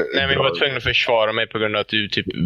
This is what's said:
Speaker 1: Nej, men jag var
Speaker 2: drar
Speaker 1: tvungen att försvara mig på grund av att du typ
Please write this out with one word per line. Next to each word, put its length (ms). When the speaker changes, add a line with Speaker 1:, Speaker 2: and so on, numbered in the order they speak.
Speaker 1:
Nej, 120
men 80
jag 80
var 60
Speaker 2:
drar 100
Speaker 1:
tvungen 180
att 60
försvara 500
mig 140
på 120
grund 160
av 60
att 60
du 220
typ 160